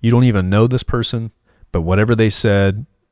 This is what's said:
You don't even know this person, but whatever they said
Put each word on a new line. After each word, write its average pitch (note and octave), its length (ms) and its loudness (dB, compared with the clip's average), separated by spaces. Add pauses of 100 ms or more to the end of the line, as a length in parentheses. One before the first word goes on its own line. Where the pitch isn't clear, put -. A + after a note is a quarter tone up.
You A#2 100 0
don't A#2+ 120 4
even G2+ 260 0
know G#2+ 180 2
this B2 160 -4
person, A2+ 480 -6 (400)
but F2 100 -4
whatever G#2 340 2
they A2 140 2
said G2+ 560 0 (260)